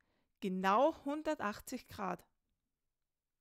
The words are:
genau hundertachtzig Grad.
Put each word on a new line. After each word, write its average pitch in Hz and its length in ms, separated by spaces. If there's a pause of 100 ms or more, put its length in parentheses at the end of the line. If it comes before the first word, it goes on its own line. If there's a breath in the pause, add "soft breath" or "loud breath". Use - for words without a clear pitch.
(400)
genau 196 640
hundertachtzig 285 800
Grad. 180 400 (1160)